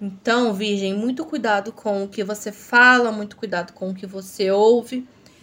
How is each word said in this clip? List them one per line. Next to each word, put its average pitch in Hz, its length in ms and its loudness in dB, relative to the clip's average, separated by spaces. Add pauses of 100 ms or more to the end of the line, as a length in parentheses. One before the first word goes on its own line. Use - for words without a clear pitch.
Então, 226 520 -2
Virgem, 196 400 -4
muito 254 280 -4
cuidado 220 480 -2
com 202 320 -4
o 196 40 -6
que 202 160 -8
você 208 280 -8
fala, 240 600 4
muito 208 260 -10
cuidado 180 340 -6
com 190 200 -8
o - 20 -8
que 190 140 -12
você 190 420 -4
ouve. 233 580 2 (360)